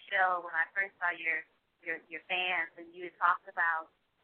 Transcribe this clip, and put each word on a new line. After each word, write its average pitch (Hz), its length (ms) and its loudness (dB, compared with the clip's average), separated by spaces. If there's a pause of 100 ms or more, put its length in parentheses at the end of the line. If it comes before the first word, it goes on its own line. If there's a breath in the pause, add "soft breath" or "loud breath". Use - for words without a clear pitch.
show, 185 320 4
when 170 160 -6
I 165 160 2
first 196 240 -2
saw 175 160 0
your, 165 320 -2 (400)
your, 165 240 -6
your 160 180 -12
fans, 180 540 -2
and 170 160 -14
you 175 160 -10
had - 80 -20
talked 180 260 2
about 165 460 0 (320)